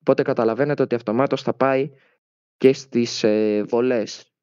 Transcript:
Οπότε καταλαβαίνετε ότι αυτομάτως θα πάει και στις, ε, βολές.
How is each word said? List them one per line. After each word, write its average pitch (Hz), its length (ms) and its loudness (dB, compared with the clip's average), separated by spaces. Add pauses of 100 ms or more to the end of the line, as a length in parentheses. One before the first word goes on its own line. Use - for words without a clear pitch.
Οπότε 135 220 2
καταλαβαίνετε 131 600 0
ότι 123 120 -2
αυτομάτως 120 480 -2
θα 117 120 -4
πάει 135 360 0 (640)
και 131 160 6
στις, 120 500 -4
ε, 107 460 2
βολές. 120 640 -2 (100)